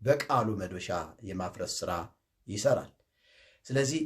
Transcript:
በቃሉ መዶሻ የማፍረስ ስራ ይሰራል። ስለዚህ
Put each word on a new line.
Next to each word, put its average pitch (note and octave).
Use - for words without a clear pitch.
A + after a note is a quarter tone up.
በቃሉ B2
መዶሻ F#2
የማፍረስ F#2
ስራ F#2
ይሰራል። A2+
ስለዚህ C3+